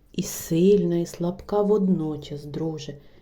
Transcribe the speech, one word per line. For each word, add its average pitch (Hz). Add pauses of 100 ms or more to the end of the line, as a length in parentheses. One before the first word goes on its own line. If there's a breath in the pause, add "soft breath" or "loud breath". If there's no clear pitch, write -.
(120)
і -
сильна, 175
і 170
слабка 185
водночас, 156
друже. 147 (280 loud breath)